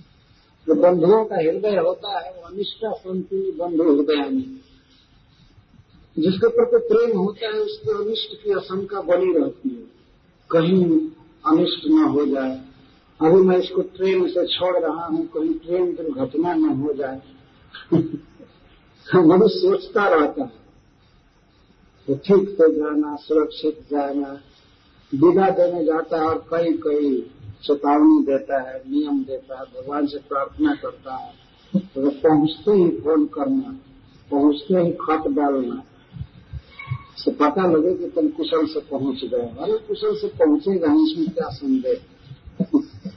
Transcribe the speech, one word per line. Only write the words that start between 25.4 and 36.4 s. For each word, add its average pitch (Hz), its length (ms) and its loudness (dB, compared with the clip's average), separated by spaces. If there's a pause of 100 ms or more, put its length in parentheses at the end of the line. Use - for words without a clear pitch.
देने 175 340 0
जाता 160 320 -2
है 160 60 0
और 156 320 -2
कई 170 180 0
कई 143 580 -2 (320)
चेतावनी 147 640 4
देता 135 440 -2
है, 131 200 -12
नियम 143 340 -2
देता 131 340 -10
है, 135 60 -14
भगवान 135 420 -6
से 143 120 -6
प्रार्थना 139 560 -2
करता 131 420 -12
है। - 180 -16 (420)
तो - 340 -4
पहुंचते 156 600 0
ही 190 180 6
फोन 151 380 0
करना, 135 520 -4 (520)
पहुंचते 147 440 0
ही 170 180 2
खत 156 360 -4
डालना, 135 540 -2 (1400)